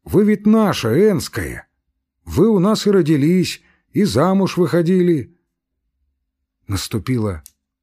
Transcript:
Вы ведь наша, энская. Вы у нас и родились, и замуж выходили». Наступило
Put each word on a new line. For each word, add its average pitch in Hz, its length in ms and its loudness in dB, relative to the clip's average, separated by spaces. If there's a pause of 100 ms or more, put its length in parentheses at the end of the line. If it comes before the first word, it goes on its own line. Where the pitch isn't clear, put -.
Вы 202 200 2
ведь 208 220 0
наша, 202 640 2
энская. 98 580 -6 (560)
Вы 196 240 0
у 214 100 2
нас 202 280 0
и 208 40 0
родились, 165 720 0 (320)
и 202 120 0
замуж 185 520 0
выходили». 175 800 0 (1300)
Наступило 104 760 -6 (400)